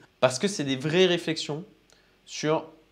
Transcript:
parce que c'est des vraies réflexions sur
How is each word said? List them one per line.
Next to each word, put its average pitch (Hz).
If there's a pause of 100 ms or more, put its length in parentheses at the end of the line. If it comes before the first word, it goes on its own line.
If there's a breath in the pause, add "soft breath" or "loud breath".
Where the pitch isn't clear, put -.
(200 loud breath)
parce 127
que 202
c'est 156
des 135
vraies 156
réflexions 170 (640 soft breath)
sur - (260)